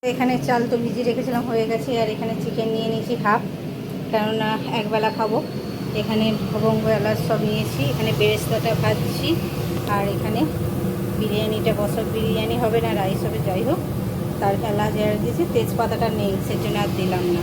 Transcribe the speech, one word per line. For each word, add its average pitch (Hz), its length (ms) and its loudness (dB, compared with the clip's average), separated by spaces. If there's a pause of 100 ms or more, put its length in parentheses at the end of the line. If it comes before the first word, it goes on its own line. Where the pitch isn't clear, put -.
এখানে 247 420 2
চাল 240 240 2
তো 240 80 2
ভিজিয়ে 233 280 -2
রেখেছিলাম, 240 420 0
হয়ে 226 200 0
গেছে। 226 340 0
আর 220 80 0
এখানে 226 260 -2 (100)
চিকেন 226 240 -2
নিয়ে 226 180 0
নিয়েছি 226 280 -2
হাফ, 208 260 2 (720)
কেননা 220 460 0 (140)
একবেলা 214 380 0
খাবো। 220 340 0 (520)
এখানে 220 360 2
লবঙ্গ, 220 560 2
এলাচ 214 300 2 (100)
সব 214 140 2
নিয়েছি। 214 420 0
এখানে - 360 0
বেরেস্তাটা 214 560 2
ভাজছি, 214 600 2 (540)
আর 202 180 0
এখানে 214 380 0 (720)
বিরিয়ানিটা 214 540 0
বসা, 208 300 0 (100)
বিরিয়ানি 226 440 0
হবে 226 240 2
না 226 140 0
রাইস 190 220 0
হবে, - 280 -2
যাই 190 180 0
হোক, 277 140 2 (640)
তার 202 140 2
এলাচ 208 400 0
আর 214 280 2
দিয়েছি। 240 320 0
তেজপাতাটা 220 560 2
নেই, 202 280 0 (100)
সেজন্য 208 320 0
আর 208 80 2 (100)
দিলাম 185 260 0
না। 175 200 2